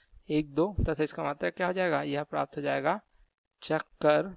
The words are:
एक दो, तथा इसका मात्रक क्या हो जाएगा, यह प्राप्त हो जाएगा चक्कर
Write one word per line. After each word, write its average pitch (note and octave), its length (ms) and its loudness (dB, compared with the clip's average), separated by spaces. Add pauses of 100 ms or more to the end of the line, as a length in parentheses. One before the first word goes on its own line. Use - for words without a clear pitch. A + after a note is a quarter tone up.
(320)
एक D3+ 240 0
दो, F3 260 2
तथा D#3 220 2
इसका D#3 200 -4
मात्रक D3+ 340 -2
क्या F3+ 100 -2
हो F#3 60 0
जाएगा, F3 300 0
यह D3 220 -2
प्राप्त C#3+ 320 -4
हो D3 60 -6
जाएगा C#3+ 360 0 (640)
चक्कर D#3+ 760 0